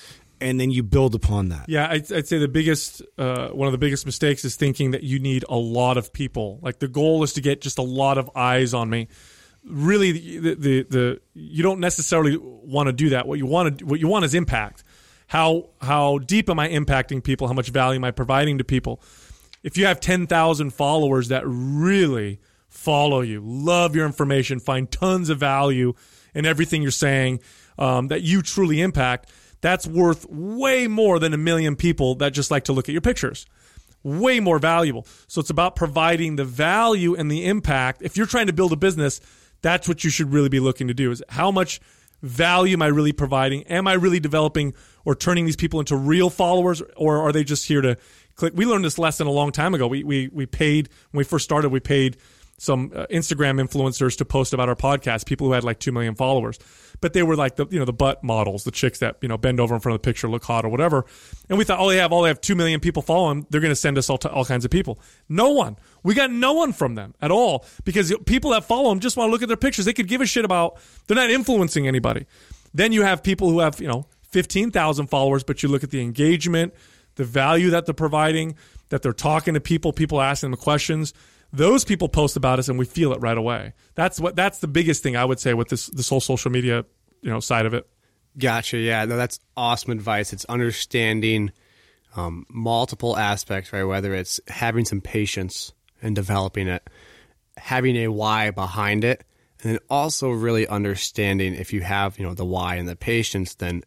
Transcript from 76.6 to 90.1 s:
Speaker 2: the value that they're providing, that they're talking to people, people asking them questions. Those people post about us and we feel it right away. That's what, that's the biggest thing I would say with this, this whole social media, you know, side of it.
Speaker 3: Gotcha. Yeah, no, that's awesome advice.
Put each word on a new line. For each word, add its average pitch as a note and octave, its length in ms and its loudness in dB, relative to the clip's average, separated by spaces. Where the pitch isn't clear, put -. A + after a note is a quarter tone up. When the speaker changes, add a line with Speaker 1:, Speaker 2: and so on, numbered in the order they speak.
Speaker 2:
the C#3+ 80 -4
value D3 480 2
that E3+ 160 0
they're D#3+ 80 -4
providing, D#3 600 0
that C#3+ 120 -2
they're B2 120 -2
talking D#3 420 0
to D3+ 40 0
people, D#3+ 320 0
people D3+ 300 -2
asking C3+ 300 -2
them B2 80 -6
questions. D3+ 560 -2
Those F3+ 300 4
people F3+ 260 0
post D3 280 2
about C3 220 2
us B2+ 100 -2
and B2+ 100 0
we B2 60 0
feel D#3 280 0
it - 80 -4
right A#2 160 0
away. A2 360 -4
That's F3 240 -2
what, E3 160 -2
that's F#3+ 240 0
the E3 80 -4
biggest D#3+ 360 0
thing B2+ 140 -2
I B2 80 2
would C3 140 0
say B2 140 0
with A#2 160 0
this, - 180 -4
this C3 220 -6
whole C3 120 2
social C3 300 -2
media, B2 340 0
you - 80 -6
know, A#2 120 -2
side A2+ 240 0
of A2 80 -2
it. - 140 -6
Speaker 3:
Gotcha. A#2+ 400 -2
Yeah, A2+ 280 0
no, A#2+ 120 -2
that's B2 220 -4
awesome A#2+ 340 -2
advice. G#2+ 400 -2